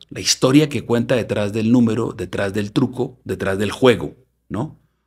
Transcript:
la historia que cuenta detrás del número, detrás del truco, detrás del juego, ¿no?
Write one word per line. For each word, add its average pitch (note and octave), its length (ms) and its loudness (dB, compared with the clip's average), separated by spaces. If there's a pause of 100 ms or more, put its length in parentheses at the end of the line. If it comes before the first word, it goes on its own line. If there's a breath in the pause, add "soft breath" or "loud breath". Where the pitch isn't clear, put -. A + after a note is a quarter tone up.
la - 100 -12
historia C#3+ 500 2
que A#2 160 -6
cuenta A#2 300 0
detrás G#2 360 -2
del A2+ 200 0
número, A2+ 420 2
detrás G2 400 -6
del G2+ 180 -4
truco, - 520 -4
detrás F#2+ 340 -4
del G2+ 140 -2
juego, G2+ 440 2 (340)
¿no? B2+ 280 -8 (300)